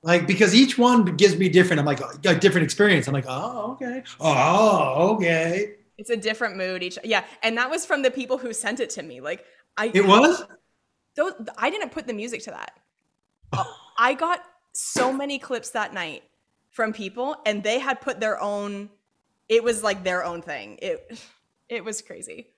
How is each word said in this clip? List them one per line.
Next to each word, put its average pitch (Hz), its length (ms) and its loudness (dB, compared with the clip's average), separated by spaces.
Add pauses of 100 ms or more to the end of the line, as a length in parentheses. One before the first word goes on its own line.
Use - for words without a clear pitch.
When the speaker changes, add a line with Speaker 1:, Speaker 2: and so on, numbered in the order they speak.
Speaker 1:
Like, 170 220 2
because 190 300 4
each 254 240 6
one 240 260 6 (100)
gives 185 220 6
me 185 100 2
different, 175 320 6
I'm 143 60 0
like, 143 160 0 (240)
a 180 80 6
different 175 320 4
experience. 180 420 2
I'm 135 60 -4
like, 131 140 -4
"Oh, 220 460 -8
okay. 254 280 -10 (180)
Oh, 160 920 4
okay." 170 640 0 (240)
Speaker 2:
It's 208 100 -16
a 233 80 0
different 214 400 -4
mood 185 240 -6
each, 180 220 -8
yeah. 214 200 0 (200)
And 226 160 0
that 254 100 -2
was 320 160 -4
from 294 160 0
the 262 80 4
people 262 300 -4
who 240 120 -8
sent 214 280 -6
it 240 120 -4
to 185 120 -12
me. 131 180 -16
Like, 156 240 -10 (320)
I 220 160 -2
Speaker 1:
It 190 100 6
was? 247 400 6 (680)
Speaker 2:
Those, 359 200 -4 (220)
I 233 140 -2
didn't 381 220 -6
put 311 160 -10
the 240 60 -8
music 226 320 -8
to 214 60 -16
that. - 280 -16 (760)
Speaker 1:
<laughs> - 140 -4 (320)
Speaker 2:
I 254 160 2
got 349 280 -4 (300)
so 262 400 -2
many 277 240 -6
clips 240 340 -10
that 214 220 -6
night 165 300 -10 (480)
from 220 220 -4
people, 226 420 -8 (100)
and 208 160 -2
they 214 160 0
had 262 240 -4
put 233 180 -8
their 220 220 -2
own, 202 480 -8 (600)
it 226 140 4
was, 226 200 -2
like, 196 200 -2
their 180 220 -2
own 170 160 -8
thing. 123 400 -12
It, 190 400 -8 (480)
it 214 160 -8
was 214 160 -10
crazy. - 460 -18 (100)